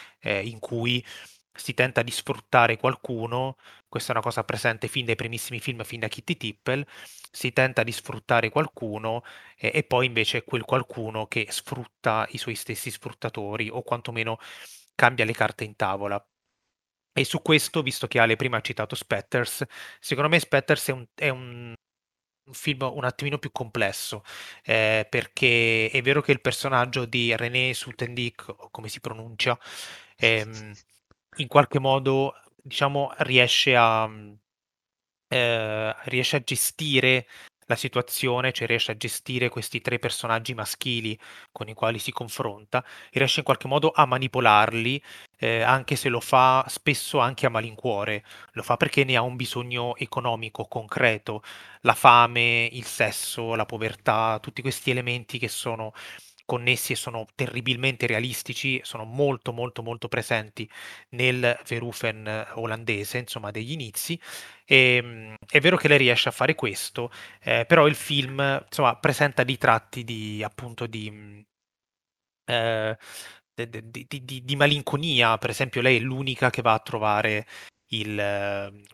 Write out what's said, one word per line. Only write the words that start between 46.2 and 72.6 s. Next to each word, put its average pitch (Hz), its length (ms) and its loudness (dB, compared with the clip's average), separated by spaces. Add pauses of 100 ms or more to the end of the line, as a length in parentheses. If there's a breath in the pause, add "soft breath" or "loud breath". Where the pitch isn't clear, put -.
spesso - 520 -2
anche 127 280 0
a - 20 2
malincuore. 110 720 -4 (280 loud breath)
Lo 113 100 -8
fa - 160 0
perché - 260 2
ne 131 120 2
ha 117 60 4
un 123 140 -4
bisogno 123 600 -6
economico, 117 720 -6
concreto, 110 760 -2 (400 loud breath)
la 117 140 6
fame, 120 760 8
il 123 140 -10
sesso, 113 680 -2
la 110 100 0
povertà, 110 760 0
tutti - 200 -12
questi 131 300 -2
elementi 123 480 -4
che 117 80 -4
sono 113 440 -6 (540 loud breath)
connessi 123 480 0
e - 20 -2
sono 117 300 -8 (100)
terribilmente 123 720 -2
realistici, 123 760 -4
sono 113 200 -12
molto, 131 480 -2
molto, 117 320 -8
molto 117 240 -8
presenti 110 600 -4 (400 loud breath)
nel 127 580 2
Verhoeven 110 880 -6
olandese, 113 640 -4
insomma, 113 340 -8
degli 110 200 -8
inizi. 151 480 -8 (460 loud breath)
Ehm, 120 720 4 (120)
è 151 120 4
vero 147 180 6
che 151 100 0
lei 147 100 8
riesce 123 320 4
a - 20 0
fare 135 240 0
questo, - 560 -6 (300 loud breath)
eh, 117 240 0
però 160 220 8
il 151 80 2
film, 139 720 -2
insomma, 127 320 2
presenta 139 460 2
dei 127 140 -2
tratti 120 460 2
di, 107 400 -8
appunto, 117 440 -10
di, 107 240 -10
mm, 104 280 -20 (1080)
eh, 113 520 0 (560 loud breath)